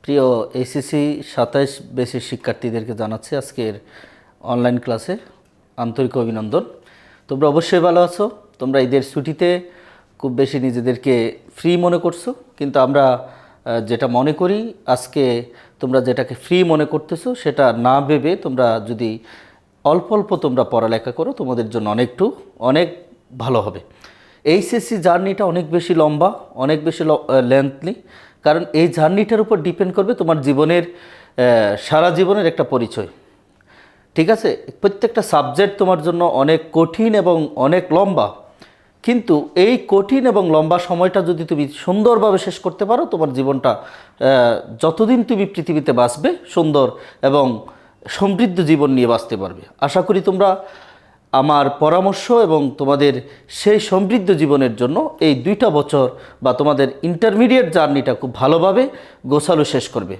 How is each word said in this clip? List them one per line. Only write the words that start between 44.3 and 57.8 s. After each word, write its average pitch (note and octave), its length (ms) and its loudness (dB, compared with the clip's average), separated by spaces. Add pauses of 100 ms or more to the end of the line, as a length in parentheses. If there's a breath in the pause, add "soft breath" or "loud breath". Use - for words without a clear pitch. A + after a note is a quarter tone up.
যতদিন A3 440 2
তুমি G3+ 220 0
পৃথিবীতে D#3 460 -4
বাঁচবে, B2 460 0 (120)
সুন্দর D3 420 2 (300 loud breath)
এবং C3+ 440 0 (420 loud breath)
সমৃদ্ধ G3 540 0
জীবন D3 300 2
নিয়ে B2+ 160 2
বাঁচতে A#2 300 -2
পারবে। F#2+ 240 -10 (200)
আশা C#3+ 200 0
করি F3+ 200 0
তোমরা F#3+ 440 0 (680 loud breath)
আমার C#3 380 2
পরামর্শ F#3 640 0
এবং D#3+ 460 2
তোমাদের C#3 520 0 (180 loud breath)
সেই G#3 320 2
সমৃদ্ধ G3 520 0
জীবনের C#3+ 440 2
জন্য D3+ 440 -2
এই D3 160 4
দুইটা G3+ 340 0
বছর C#3+ 400 2 (340 loud breath)
বা B2+ 100 2
তোমাদের C#3 340 2 (140)
ইন্টারমিডিয়েট G3+ 720 2
জার্নিটা C#3+ 400 2